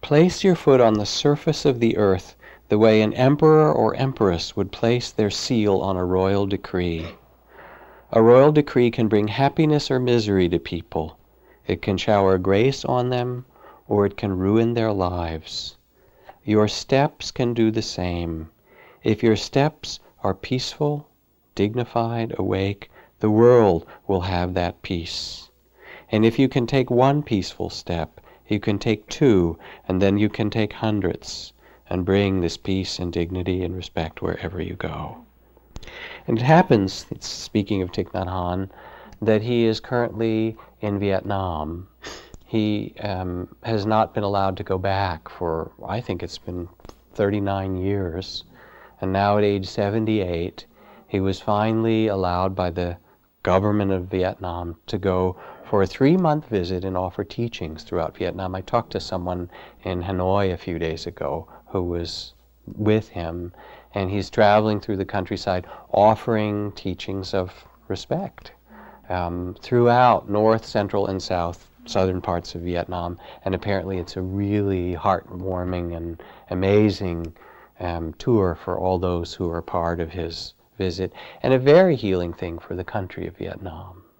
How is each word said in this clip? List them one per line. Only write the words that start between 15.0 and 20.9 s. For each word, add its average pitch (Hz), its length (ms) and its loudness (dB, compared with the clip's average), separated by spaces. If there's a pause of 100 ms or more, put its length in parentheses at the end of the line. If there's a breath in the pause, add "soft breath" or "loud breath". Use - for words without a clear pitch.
Your 107 240 4
steps - 640 0
can 120 220 -2
do 113 180 4
the 110 100 -2
same. 85 680 -6 (520 soft breath)
If 110 220 0
your 110 140 4
steps - 640 -2 (220 soft breath)
are 98 100 0
peaceful, 147 760 -4 (480)